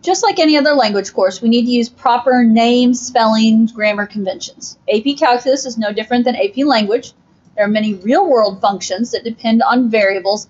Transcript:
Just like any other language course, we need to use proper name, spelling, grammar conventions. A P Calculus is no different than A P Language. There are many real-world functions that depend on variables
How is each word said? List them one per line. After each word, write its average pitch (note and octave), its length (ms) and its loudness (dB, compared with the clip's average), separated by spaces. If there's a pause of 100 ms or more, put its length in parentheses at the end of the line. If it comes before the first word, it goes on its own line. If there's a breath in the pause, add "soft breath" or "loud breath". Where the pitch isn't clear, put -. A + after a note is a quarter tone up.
Just F4+ 220 -2
like G4 160 0
any D#4 180 2
other D4 180 2
language G#3 400 0
course, F#3+ 260 -2
we A#3 80 0
need A#3 160 2
to B3 60 -2
use A#3 180 0
proper B3 560 0
name, A#3+ 500 4
spelling, A3 720 2
grammar G#3 400 -4
conventions. - 800 -10
A G#3+ 140 0
P C#4 140 -2
Calculus C4 500 0
is A#3 140 -10
no G#3 140 -4
different A3+ 320 -2
than B3 120 0
A G3 140 -2
P B3+ 120 -4
Language. A#3 500 -2 (440)
There G#3 80 0
are G3+ 40 -2
many G#3+ 260 0
real-world A3 680 0
functions G3+ 500 -4
that - 140 -8
depend A3+ 380 0
on A#3+ 280 2
variables G3 580 0